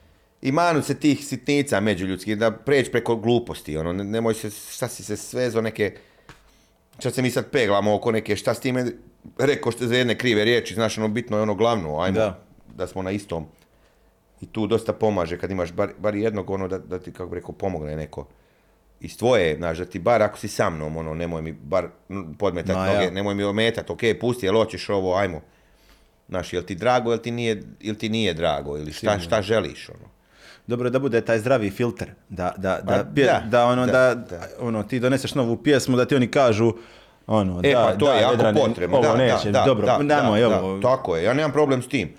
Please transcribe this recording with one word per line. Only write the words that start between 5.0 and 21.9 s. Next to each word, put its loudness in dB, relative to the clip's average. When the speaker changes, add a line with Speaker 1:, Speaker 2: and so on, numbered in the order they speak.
Speaker 1:
se -8
svezo -4
neke... -2
Šta -2
se -2
mi 2
sad -2
peglamo 2
oko 0
neke, 0
šta 0
si -8
ti -2
meni -2
rekao 0
što -2
za 2
jedne 2
krive 2
riječi, 2
znaš, -2
ono, 0
bitno -2
je 2
ono 0
glavno, 0
ajmo, 0
Speaker 2:
Da. 0
Speaker 1:
da -8
smo -8
na -4
istom. -6
I -16
tu -4
dosta 0
pomaže 0
kad -4
imaš -2
bar, -2
bar -2
jednog, -4
ono, -4
da, -6
da -10
ti, -16
kako -12
bi -8
rekao, -12
pomogne -6
neko. -10
Iz -14
tvoje, 4
znaš, -4
da -6
ti -10
bar 4
ako 2
si -10
sa 0
mnom, -6
ono, -6
nemoj -4
mi -8
bar -2